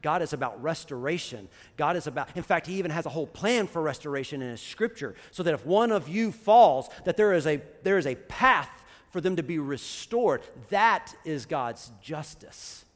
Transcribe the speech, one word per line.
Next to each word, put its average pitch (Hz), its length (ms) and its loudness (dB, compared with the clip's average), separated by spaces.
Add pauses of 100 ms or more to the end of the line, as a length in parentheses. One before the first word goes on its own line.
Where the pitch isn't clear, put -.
God 160 180 0
is 151 120 -4
about 123 280 -6
restoration. 135 880 -6 (280)
God 156 180 0
is 165 100 -4
about, 139 220 -6 (100)
in 170 60 -6
fact, - 240 0
he 185 80 -6
even 170 160 -4
has 160 160 -4
a - 20 -6
whole 147 160 -4
plan 220 400 0
for 170 160 -4
restoration 139 640 -4
in 123 80 -8
his 113 100 -12
scripture, 175 540 -6 (160)
so - 100 -10
that 160 140 2
if - 100 -10
one 214 260 4
of 170 160 0
you 208 240 -2
falls, 190 580 6 (160)
that 180 120 0
there 214 160 4
is 156 140 2
a, 151 120 2 (220)
there 190 160 2
is 156 80 0
a 131 80 -2
path 214 560 2 (400)
for 180 120 -6
them 180 160 2
to 165 60 -2
be 156 140 -4
restored. 143 840 -2 (260)
That 202 420 2 (140)
is 147 220 -6
God's 123 440 -4 (120)
justice. - 800 -14 (100)